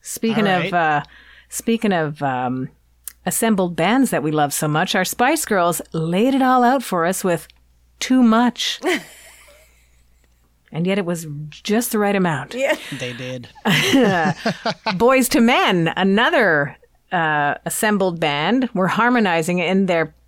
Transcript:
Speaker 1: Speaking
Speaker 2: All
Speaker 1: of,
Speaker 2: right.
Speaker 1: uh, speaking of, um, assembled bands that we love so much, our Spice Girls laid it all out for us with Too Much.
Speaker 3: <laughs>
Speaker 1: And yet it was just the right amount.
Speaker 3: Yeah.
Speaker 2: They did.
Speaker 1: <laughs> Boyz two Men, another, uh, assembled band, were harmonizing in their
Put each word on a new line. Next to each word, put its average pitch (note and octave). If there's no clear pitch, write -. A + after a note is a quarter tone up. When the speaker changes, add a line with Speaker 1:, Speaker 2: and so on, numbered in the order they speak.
Speaker 1:
Speaking A3
Speaker 2:
All F#3
Speaker 1:
of, F3+
Speaker 2:
right. -
Speaker 1:
uh, D#3
speaking A3+
of, D3+
um, B2+
assembled F#3
bands A3+
that E3
we D#3
love D3+
so D#3
much, D#3
our F#3
Spice C#4
Girls F3
laid F3
it C4+
all B3+
out B3
for E3+
us F#3
with F3
Too C4
Much. A#3
Speaker 3:
<laughs> F4
Speaker 1:
And E3+
yet G3
it G3+
was E3+
just A3
the A3
right G3+
amount. E3+
Speaker 3:
Yeah. C#4
Speaker 2:
They B2
did. C3
Speaker 1:
<laughs> -
Boyz G#3
two -
Men, A#3
another, G3
uh, D3+
assembled F#3
band, E3+
were F#3
harmonizing F3+
in F#3
their E3